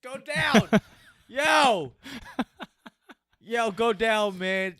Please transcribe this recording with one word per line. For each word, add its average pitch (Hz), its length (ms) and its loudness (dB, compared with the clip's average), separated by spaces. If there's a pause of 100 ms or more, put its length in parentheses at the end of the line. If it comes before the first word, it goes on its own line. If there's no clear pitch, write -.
Go 254 140 -12
down. 294 520 0 (580)
Yo. 262 640 2 (1500)
Yo, 226 300 -2
go 226 220 0
down, 214 440 0
man. 185 420 -4